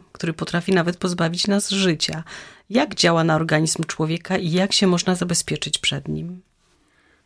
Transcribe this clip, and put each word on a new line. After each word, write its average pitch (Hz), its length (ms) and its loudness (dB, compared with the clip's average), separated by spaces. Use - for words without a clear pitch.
który 170 220 -6
potrafi 170 380 -2
nawet 175 260 2
pozbawić 175 500 -2
nas 202 220 0
życia. 165 540 0
Jak 254 260 0
działa 170 280 4
na 160 120 4
organizm 156 480 2
człowieka 160 540 -4
i 170 140 0
jak 185 220 2
się 202 140 4
można 180 280 2
zabezpieczyć 170 640 -2
przed 143 300 -4
nim? 165 340 -6